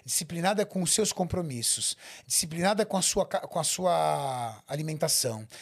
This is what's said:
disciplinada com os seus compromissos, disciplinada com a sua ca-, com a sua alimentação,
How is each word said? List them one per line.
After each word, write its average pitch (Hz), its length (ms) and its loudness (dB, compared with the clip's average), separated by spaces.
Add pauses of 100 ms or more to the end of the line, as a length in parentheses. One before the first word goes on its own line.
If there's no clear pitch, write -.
disciplinada 180 640 0
com 190 160 -4
os 170 100 2
seus 208 220 2
compromissos, 156 840 -2 (300)
disciplinada 185 640 2
com 196 100 -2
a 180 60 2
sua - 240 2
ca-, 190 140 0
com - 180 -4
a 156 40 0
sua 143 1040 0
alimentação, 147 800 -2 (140)